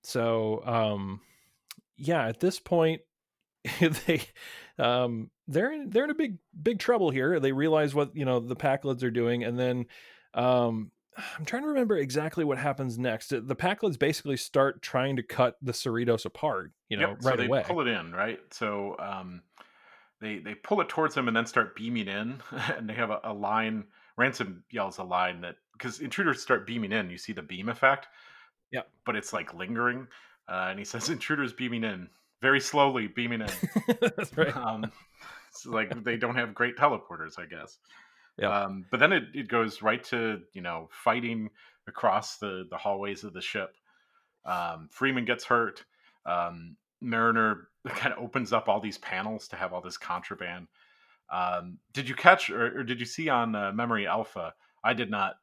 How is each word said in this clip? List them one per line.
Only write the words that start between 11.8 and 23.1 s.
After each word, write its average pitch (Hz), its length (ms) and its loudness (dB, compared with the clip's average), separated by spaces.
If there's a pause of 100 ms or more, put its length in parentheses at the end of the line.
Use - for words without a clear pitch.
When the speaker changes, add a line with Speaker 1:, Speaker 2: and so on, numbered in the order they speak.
Speaker 1:
exactly 151 460 0
what 139 120 2
happens 131 400 -2
next. 120 340 -2
The 131 260 -2
Pakleds 185 420 0
basically 143 400 0
start 139 420 2
trying 135 360 0
to 123 60 0
cut - 380 2
the 127 120 -4
Cerritos 120 520 2
apart, 101 480 -4 (160)
you - 80 -2
know, 180 140 2
Speaker 2:
Yep, 196 120 -8
so 131 60 4
Speaker 1:
right 123 100 4
Speaker 2:
they 123 80 2
Speaker 1:
away. 127 200 4
Speaker 2:
pull 175 160 0
it 123 60 2
in, 85 240 -2
right? 110 260 -2 (140)
So, 101 460 -2
um, 92 440 -10 (800)
they, 107 180 -6
they 101 160 -10
pull - 260 0
it 165 80 0
towards 156 260 0
them 127 140 2
and 113 80 2
then 117 100 2
start 107 300 2
beaming 113 320 -4
in, 110 380 -6
<laughs> - 40 -18
and 123 380 -4
they 110 60 -6
have 113 160 0